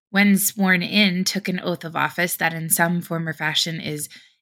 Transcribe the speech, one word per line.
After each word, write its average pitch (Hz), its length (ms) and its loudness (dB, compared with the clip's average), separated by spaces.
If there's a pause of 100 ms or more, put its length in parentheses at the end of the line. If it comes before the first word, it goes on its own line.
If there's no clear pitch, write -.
(100)
when 202 260 6
sworn 185 460 2
in, 190 420 2
took 190 240 -4
an 180 120 -2
oath 175 240 -4
of 165 120 -8
office 151 400 -2
that 165 160 0
in 160 160 -6
some 170 320 2
form 165 260 -6
or 160 60 -4
fashion 156 480 -2
is 151 300 -8 (320)